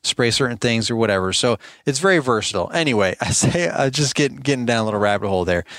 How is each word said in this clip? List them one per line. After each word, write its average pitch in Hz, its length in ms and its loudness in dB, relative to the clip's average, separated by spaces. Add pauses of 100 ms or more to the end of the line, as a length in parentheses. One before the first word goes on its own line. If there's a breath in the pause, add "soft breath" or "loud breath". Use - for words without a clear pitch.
spray 120 260 0
certain 120 280 -2
things 113 340 -2
or 113 60 -2
whatever. 98 340 2
So 117 260 0 (280 loud breath)
it's 139 140 -2
very 185 180 4
versatile. 110 560 0
Anyway, 120 440 2
<laughs> - 40 -8
I - 80 -2
say, - 400 0
uh, 139 200 0
just 135 240 -2
get, 135 300 -2
getting 131 220 0
down 113 160 2
a - 20 0
little 107 160 -2
rabbit 101 300 2
hole 92 160 0
there. 87 180 0 (140 loud breath)